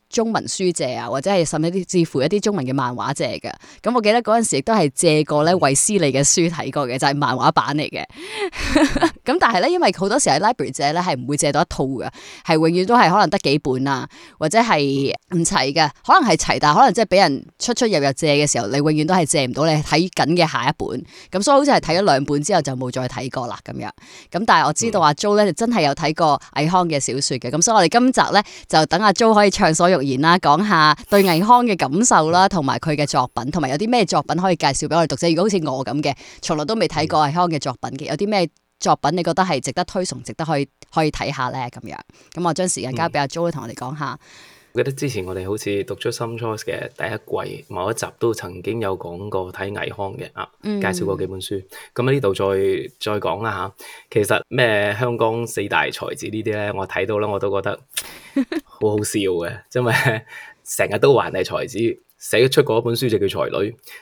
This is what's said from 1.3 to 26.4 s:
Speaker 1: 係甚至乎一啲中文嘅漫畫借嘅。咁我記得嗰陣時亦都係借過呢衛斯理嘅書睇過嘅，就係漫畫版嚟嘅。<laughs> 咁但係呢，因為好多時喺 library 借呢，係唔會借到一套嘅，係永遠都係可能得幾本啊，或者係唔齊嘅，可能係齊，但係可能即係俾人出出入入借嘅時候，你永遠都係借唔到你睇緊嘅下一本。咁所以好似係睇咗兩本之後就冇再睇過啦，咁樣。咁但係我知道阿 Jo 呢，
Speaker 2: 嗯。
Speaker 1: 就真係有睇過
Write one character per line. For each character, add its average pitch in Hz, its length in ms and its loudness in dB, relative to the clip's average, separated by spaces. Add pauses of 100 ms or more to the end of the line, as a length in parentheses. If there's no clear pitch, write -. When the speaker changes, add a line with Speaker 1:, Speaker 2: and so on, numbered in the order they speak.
Speaker 1:
係 185 140 4
甚 156 180 -2
至 175 480 0
乎 139 100 -2
一 123 60 2
啲 196 140 0
中 208 160 0
文 139 100 -2
嘅 127 80 -2
漫 127 180 -2
畫 120 220 -4
借 151 120 -4 (120)
嘅。 - 140 -10 (300)
咁 226 120 -2
我 247 80 2
記 208 80 4
得 233 120 4
嗰 226 180 2
陣 220 100 0
時 151 60 0
亦 135 60 0
都 226 120 0
係 170 180 4
借 156 320 2
過 147 200 0
呢 165 80 4
衛 147 240 2
斯 - 160 0
理 165 200 2
嘅 135 120 2
書 165 260 2
睇 135 220 -6
過 143 160 -4
嘅， 123 100 -6
就 147 80 0
係 139 80 2
漫 143 200 0
畫 127 180 2
版 135 240 0
嚟 151 140 -2
嘅。 78 140 -8 (460)
<laughs> - 40 -14 (720)
咁 - 140 0
但 233 140 2
係 185 80 2
呢， 226 80 2
因 359 100 0
為 254 180 2
好 190 120 -2
多 196 100 0
時 175 120 0
喺 143 100 2
library 202 300 0
借 143 220 -2
呢， 170 80 -2
係 175 160 -2
唔 123 120 -8
會 147 80 -2
借 143 160 0
到 147 100 2
一 - 60 0
套 - 160 -4
嘅， 123 240 -6 (360)
係 170 100 2
永 160 100 4
遠 175 220 2
都 240 100 4
係 202 140 6
可 185 80 4
能 180 120 4
得 196 80 0
幾 147 220 0
本 131 260 -2
啊， 127 220 -4 (300)
或 156 100 -2
者 180 100 2
係 143 540 2 (180)
唔 180 80 0
齊 156 340 0
嘅， 156 160 2 (160)
可 294 160 6
能 262 80 4
係 165 80 6
齊， - 240 -2
但 147 140 4
係 180 40 6
可 247 60 8
能 233 100 6
即 - 80 2
係 208 40 2
俾 185 120 2
人 147 280 2 (120)
出 - 160 -4
出 254 120 0
入 220 60 0
入 139 200 2
借 147 220 2
嘅 143 160 4
時 127 100 0
候， 104 80 -2
你 131 100 0
永 143 100 2
遠 151 180 2
都 180 80 2
係 180 100 4
借 139 220 2
唔 123 60 -6
到 143 140 0
你 165 60 2
睇 156 380 0
緊 135 160 0 (100)
嘅 160 140 2
下 123 180 -2
一 147 80 0
本。 - 280 -6 (260)
咁 190 120 -4
所 285 120 4
以 277 40 6
好 285 60 4
似 285 60 4
係 196 100 4
睇 160 180 0
咗 196 40 2
兩 143 220 4
本 147 180 0
之 202 120 0
後 165 80 2
就 139 120 -6
冇 127 160 -6
再 127 180 -6
睇 120 220 -8
過 127 160 -8
啦， 101 180 -10
咁 - 100 -12
樣。 - 140 -10 (440)
咁 180 120 -4
但 175 180 6
係 131 40 4
我 147 60 2
知 226 180 -4
道 208 100 0
阿 151 140 6
Jo 208 220 0
呢， 208 80 6
Speaker 2:
嗯。 - 20 4
Speaker 1:
就 185 60 2
真 226 180 -2
係 220 120 2
有 143 120 2
睇 156 200 -2
過 151 280 2 (140)